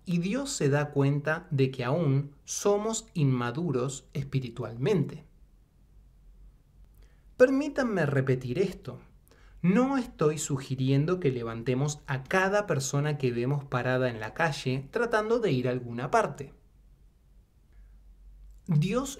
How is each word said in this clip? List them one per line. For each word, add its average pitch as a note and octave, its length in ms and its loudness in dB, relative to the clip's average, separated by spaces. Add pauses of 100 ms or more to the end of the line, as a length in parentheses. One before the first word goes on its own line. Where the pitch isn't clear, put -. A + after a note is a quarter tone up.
y F3 140 0
Dios A#3+ 320 -2
se D3 200 0
da C#3+ 200 2
cuenta D3 640 0
de C3+ 180 4
que B2+ 140 -6
aún C#3+ 500 0 (100)
somos G#3 680 0
inmaduros C3 1000 0
espiritualmente. B2+ 1120 -2 (2000)
Permítanme C4 680 2
repetir C3 500 0
esto. F3+ 420 -4 (640)
No B3+ 360 4
estoy D#3 420 0
sugiriendo C#3 800 0
que D#3+ 100 0
levantemos A#2+ 800 -2
a C3+ 160 -4
cada G3 420 2
persona C#3+ 540 0
que B2 120 0
vemos C3 320 -2
parada B2+ 460 0
en A2+ 100 -6
la G#2+ 140 -8
calle C3+ 560 -2
tratando A#3 500 0
de G3+ 120 2
ir B2+ 160 0
a B2 40 2
alguna B2 380 -6
parte. G3+ 440 0 (2000)
Dios G3+ 540 0